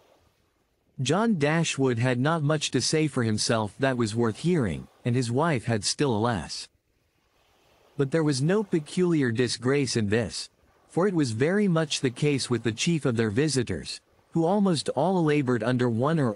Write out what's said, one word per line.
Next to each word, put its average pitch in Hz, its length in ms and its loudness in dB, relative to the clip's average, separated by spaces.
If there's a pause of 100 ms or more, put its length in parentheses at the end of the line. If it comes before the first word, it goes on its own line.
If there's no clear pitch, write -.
(1000)
John 185 360 0
Dashwood 143 600 0
had 123 220 0
not 156 200 0
much 147 300 -2
to 135 80 0
say 156 280 0
for 131 160 -2
himself 110 560 0
that 131 180 0
was 110 180 -2
worth 113 220 0
hearing, 110 500 0 (160)
and 123 140 0
his 123 120 -2
wife 135 360 0
had 113 180 -2
still 123 380 0
less. 113 480 -4 (1300)
But 139 120 -2
there 160 120 2
was 147 180 0
no 185 220 2
peculiar 165 640 0
disgrace 123 680 0
in 107 100 0
this, 104 420 -2 (380)
for 170 220 0
it 196 40 -2
was 143 200 0
very 175 340 2
much 160 320 0
the 135 100 0
case 143 400 -2
with 117 140 0
the 120 80 -2
chief 151 320 0
of 120 140 0
their 113 120 2
visitors, 117 720 -2 (320)
who 165 140 0
almost 190 500 2
all 175 260 2
labored 139 420 2
under 123 260 2
one 131 280 0
or 127 180 0